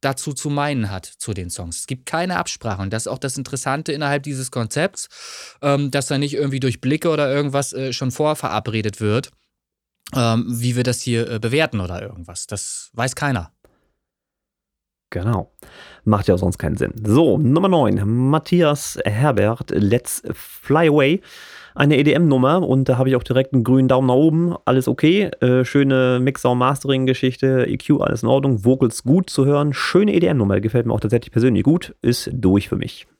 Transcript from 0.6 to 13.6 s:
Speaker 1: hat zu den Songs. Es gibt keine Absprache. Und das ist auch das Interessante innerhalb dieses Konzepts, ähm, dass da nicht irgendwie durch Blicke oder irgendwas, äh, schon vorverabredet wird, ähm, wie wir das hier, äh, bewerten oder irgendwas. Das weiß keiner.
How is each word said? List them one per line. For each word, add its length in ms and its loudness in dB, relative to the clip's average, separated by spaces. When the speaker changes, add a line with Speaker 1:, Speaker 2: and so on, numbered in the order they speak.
Speaker 1:
hat 140 -10
zu 300 -10
den 160 -10
Songs. 300 -10
Es 60 -12
gibt 200 -12
keine 300 -4
Absprache. 440 -6
Und 100 -6
das 120 -6
ist 40 -8
auch 120 -8
das 180 -8
Interessante 560 -6
innerhalb 300 -4
dieses 260 -8
Konzepts, 580 -4
ähm, 300 0
dass 160 -2
da 100 -2
nicht 160 -2
irgendwie 260 -2
durch 220 -2
Blicke 280 -2
oder 220 0
irgendwas, 420 -2
äh, 200 -6
schon 180 -4
vorverabredet 880 -2
wird, 300 -2
ähm, 340 0
wie 260 -2
wir 80 0
das 180 -2
hier, 280 -2
äh, 100 -6
bewerten 400 -2
oder 220 -6
irgendwas. 460 -14
Das 460 -12
weiß 220 -4
keiner. 360 -4